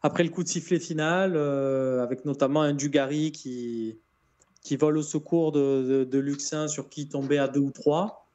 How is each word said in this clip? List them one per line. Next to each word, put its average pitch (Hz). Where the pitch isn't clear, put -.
après 170
le 160
coup 175
de 170
sifflet 175
final, 170
euh, 135
avec 127
notamment 143
un 147
Dugarry 147
qui, 117
qui 143
vole 151
au 156
secours 156
de, 139
de, 135
de 131
Luxin 143
sur 139
qui 147
tombait 139
à 139
deux 139
ou 139
trois. 160